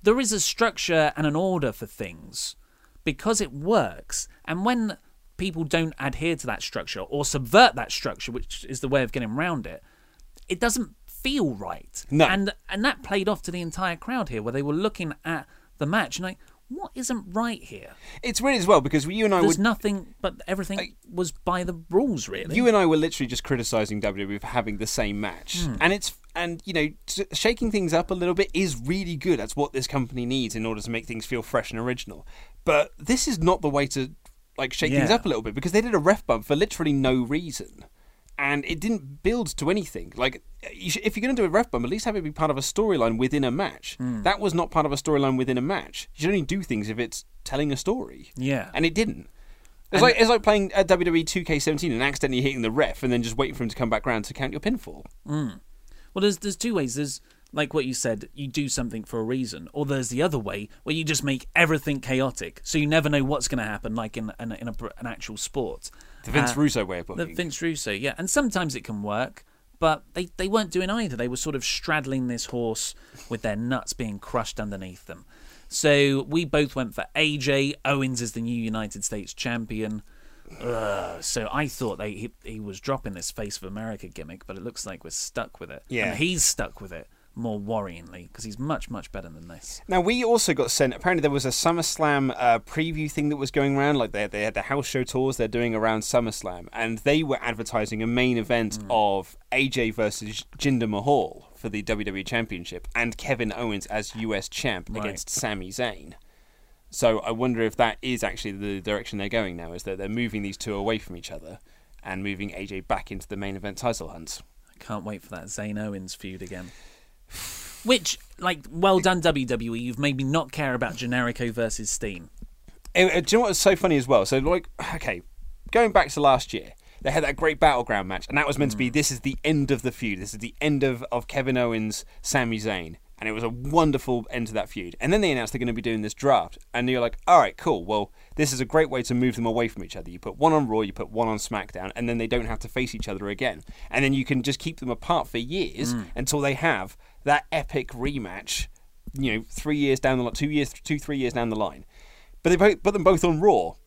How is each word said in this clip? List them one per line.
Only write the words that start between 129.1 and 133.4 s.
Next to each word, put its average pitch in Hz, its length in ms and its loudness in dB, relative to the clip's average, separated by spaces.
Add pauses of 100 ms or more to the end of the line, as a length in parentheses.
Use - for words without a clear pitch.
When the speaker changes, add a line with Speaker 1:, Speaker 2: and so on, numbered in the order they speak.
Speaker 2:
is 123 100 -6
the 139 220 -4
end 147 280 2
of 123 100 0
the 127 100 0
feud. 104 280 -4
This 101 140 -10
is 110 80 -10
the 113 200 -8
end 143 220 2
of, 127 280 0
of 120 160 -4
Kevin 131 300 0
Owens, 113 480 0 (160)
Sami 117 380 0
Zayn. 92 380 -4 (200)
And 107 120 -6
it 110 40 -2
was 113 100 -4